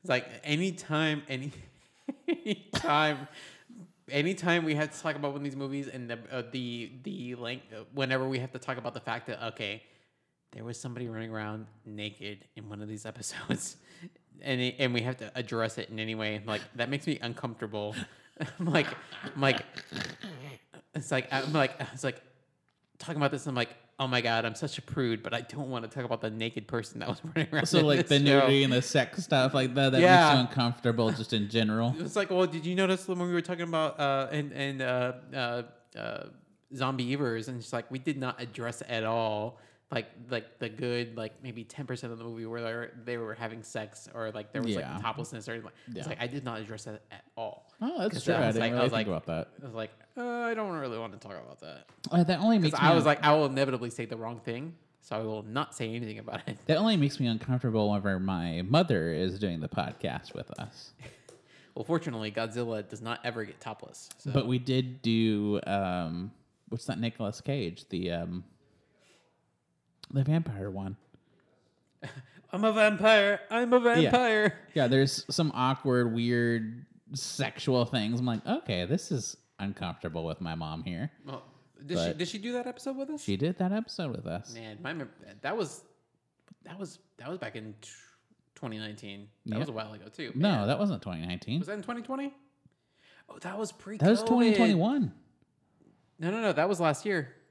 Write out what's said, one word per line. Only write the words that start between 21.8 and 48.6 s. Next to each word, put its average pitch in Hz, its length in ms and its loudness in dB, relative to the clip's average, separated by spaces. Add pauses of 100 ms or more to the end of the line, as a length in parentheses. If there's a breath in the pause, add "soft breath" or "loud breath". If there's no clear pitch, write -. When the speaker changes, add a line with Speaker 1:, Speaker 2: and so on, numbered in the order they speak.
Speaker 1:
it's 127 100 -12
like, 131 180 -4 (800)
talking 160 200 -6
about 143 120 4
this, 139 160 -6
I'm 139 80 -2
like, 120 140 2 (300)
"Oh 135 80 0
my 127 160 2
God, 113 240 2
I'm 113 80 -2
such - 240 -6
a 143 40 -12
prude, 117 400 0
but - 120 -6
I 113 80 0
don't 143 280 -8
wanna 117 180 -6
talk 127 160 -6
about 113 180 -2
the 113 80 -2
naked 113 360 -4
person - 340 -4
that - 80 -4
was 185 160 -4
<laughs> 160 100 -10
running 160 180 2
around 180 140 2
Speaker 2:
So, 175 140 6
Speaker 1:
in 156 60 6
Speaker 2:
like, 143 200 6
Speaker 1:
this - 20 -14
Speaker 2:
the 143 180 6
Speaker 1:
show." 139 140 8
Speaker 2:
nudity 139 240 8
and 131 80 2
the 123 100 6
sex 139 420 0
stuff 131 300 4
like 131 200 2
that, 135 160 6
that 131 80 6
makes - 40 8
Speaker 1:
Yeah. 175 320 12
Speaker 2:
you 131 60 8
uncomfortable 117 720 2
just 110 220 -2
in 104 160 2
general? 113 460 2
Speaker 1:
<laughs> 160 40 -6
It's 147 160 -4
like, 196 140 0
"Well, 185 160 6
did 160 200 -4
you 180 80 0
notice 185 340 2
when 185 100 -2
we 175 140 0
were 170 100 2
talking 170 260 -4
about, 160 320 0
uh, 135 320 2
and, 147 200 -4
and, 139 300 -4
uh, 127 300 2 (220)
uh, 120 280 -2 (360)
uh, - 280 -8 (480)
zombie 131 380 -2
evers?" 120 360 -2
And 127 100 -8
it's 117 140 -12
like, 120 180 -6
we 131 80 -6
did 139 200 -2
not 131 220 -4
address 117 480 -8
at 113 160 -2
all, 110 540 0 (320 soft breath)
like, 117 160 -2 (240)
like, 117 280 -6
the 120 120 -4
good, 120 460 -4
like, 110 260 -8
maybe 117 220 -10
ten 135 220 -10
percent 123 260 -6
of 113 60 -12
the 117 60 -12
movie 117 220 -8
where 117 160 -6
they 113 100 -2
were, 117 180 -6 (140)
they 120 140 -4
were 110 160 -6
having 113 280 -8
sex - 520 -10
or, 113 180 -6
like, 104 200 -10
there - 100 -2
was, 113 120 0
like, 82 100 -2
Speaker 2:
Yeah. 69 160 -8
Speaker 1:
toplessness 113 480 -6
or, 113 120 -8
like, 113 120 -16 (160)
it's 120 100 -10
Speaker 2:
Yeah. - 100 -8
Speaker 1:
like, 135 120 -6
I 120 60 -2
did 127 180 -6
not 117 160 -6
address 107 240 -12
that 107 180 -12 (100)
at - 120 -18 (120)
all. - 340 -10 (100)
Speaker 2:
Oh, 294 200 -4
that's 202 140 0
Speaker 1:
'Cause - 100 -6
Speaker 2:
true. - 100 2
Speaker 1:
I - 80 2
Speaker 2:
I 123 40 4
Speaker 1:
was 110 100 2
Speaker 2:
didn't 113 60 2